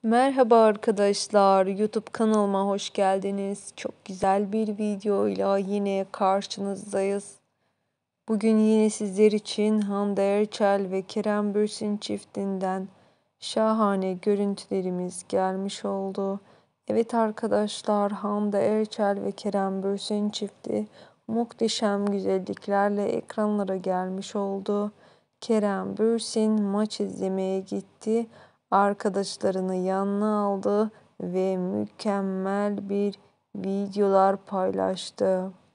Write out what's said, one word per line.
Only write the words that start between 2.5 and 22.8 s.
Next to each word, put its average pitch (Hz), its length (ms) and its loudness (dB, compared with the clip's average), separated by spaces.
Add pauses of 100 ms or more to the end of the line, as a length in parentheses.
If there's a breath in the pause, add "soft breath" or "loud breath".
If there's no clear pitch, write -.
hoş 202 260 -4
geldiniz. 196 840 -2
Çok - 280 -10
güzel 196 480 0
bir 220 160 0 (100)
videoyla 202 800 0
yine 196 540 -2
karşınızdayız. 196 1200 -2 (920)
Bugün 220 300 2
yine 214 320 6
sizler 208 420 4
için 214 480 0
Hande 202 600 0
Erçel 202 500 0
ve 190 120 -2
Kerem 208 520 -2
Bürsin 208 420 -2
çiftinden 196 920 -4 (520 soft breath)
şahane 214 720 0
görüntülerimiz 185 1160 -2
gelmiş 190 560 -2
oldu. 196 560 -4 (480 soft breath)
Evet 226 260 0
arkadaşlar, 208 1000 0
Hande 208 540 0
Erçel 208 560 0
ve 202 100 -4
Kerem 190 500 -2
Bürsin 208 480 -2
çifti - 560 -6 (420 loud breath)
muhteşem 220 760 -2
güzelliklerle 202 1000 0